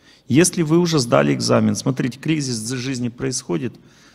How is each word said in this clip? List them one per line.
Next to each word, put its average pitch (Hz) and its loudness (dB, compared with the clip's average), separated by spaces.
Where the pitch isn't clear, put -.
Если 165 4
вы 156 2
уже 165 2
сдали 139 2
экзамен, 117 2
смотрите, 131 -4
кризис 127 -4
в 131 -6
жизни 123 -6
происходит, 131 -6